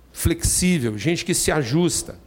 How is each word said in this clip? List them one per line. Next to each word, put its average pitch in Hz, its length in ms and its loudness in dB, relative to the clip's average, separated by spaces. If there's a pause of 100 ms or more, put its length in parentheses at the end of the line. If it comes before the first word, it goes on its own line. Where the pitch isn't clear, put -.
(120)
flexível, 160 840 0
gente 156 260 -2
que 175 120 0
se - 160 0
ajusta. 156 760 0